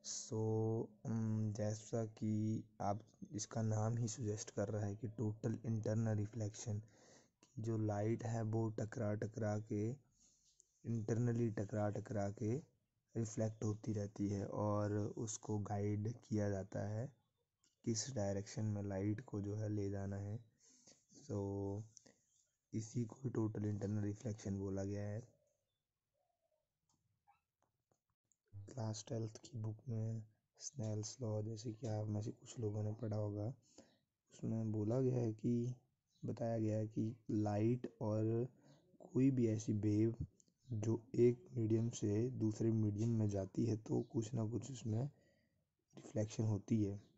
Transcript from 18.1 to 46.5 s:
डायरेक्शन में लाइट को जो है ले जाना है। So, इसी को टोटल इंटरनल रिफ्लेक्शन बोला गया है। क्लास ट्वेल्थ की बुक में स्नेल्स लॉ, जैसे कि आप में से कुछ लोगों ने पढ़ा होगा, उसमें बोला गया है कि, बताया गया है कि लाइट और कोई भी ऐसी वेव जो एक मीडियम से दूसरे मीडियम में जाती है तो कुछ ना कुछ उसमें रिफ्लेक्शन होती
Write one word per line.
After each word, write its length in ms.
डायरेक्शन 500
में 180
लाइट 380
को 200
जो 140
है 140
ले 220
जाना 260
है। 280
So, 540
इसी 300
को 240
टोटल 360
इंटरनल 400
रिफ्लेक्शन 540
बोला 260
गया 180
है। 180
क्लास 520
ट्वेल्थ 280
की 220
बुक 180
में 340
स्नेल्स 640
लॉ, 220
जैसे 300
कि 140
आप 200
में 160
से 80
कुछ 280
लोगों 240
ने 100
पढ़ा 240
होगा, 380
उसमें 400
बोला 280
गया 160
है 160
कि, 420
बताया 340
गया 180
है 100
कि 300
लाइट 680
और 480
कोई 180
भी 180
ऐसी 240
वेव 440
जो 300
एक 420
मीडियम 340
से 400
दूसरे 420
मीडियम 360
में 200
जाती 380
है 100
तो 260
कुछ 320
ना 120
कुछ 240
उसमें 340
रिफ्लेक्शन 480
होती 400